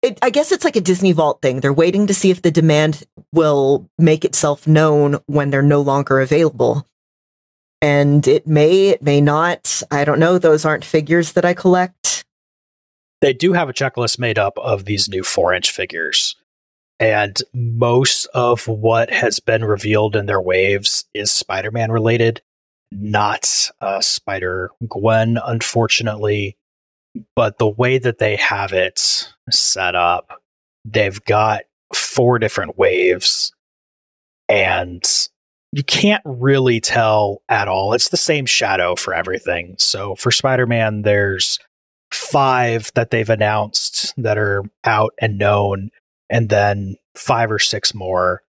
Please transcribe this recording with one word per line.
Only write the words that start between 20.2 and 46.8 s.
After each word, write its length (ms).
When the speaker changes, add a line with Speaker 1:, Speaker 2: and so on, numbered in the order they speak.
Speaker 2:
their 160
waves 720
is 160
Spider-Man 600
related, 500
not, 800
uh, 220
Spider-Gwen, 1400
unfortunately. 1120
But 240
the 100
way 300
that 180
they 200
have 360
it 560
set 420
up, 480
they've 400
got 380
four 460
different 380
waves, 760
and 540
you 120
can't 420
really 540
tell 680
at 180
all. 260
It's 160
the 80
same 280
shadow 500
for 180
everything. 640
So 380
for 160
Spider-Man, 720
there's 560
five 840
that 160
they've 180
announced 880
that 200
are 260
out 360
and 180
known, 540
and 200
then 460